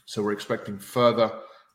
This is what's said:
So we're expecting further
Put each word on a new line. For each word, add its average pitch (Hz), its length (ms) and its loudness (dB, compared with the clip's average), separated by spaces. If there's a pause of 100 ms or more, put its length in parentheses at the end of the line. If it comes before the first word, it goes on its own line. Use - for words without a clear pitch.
So - 180 -6
we're 104 100 0
expecting 104 460 -6
further 117 520 4 (440)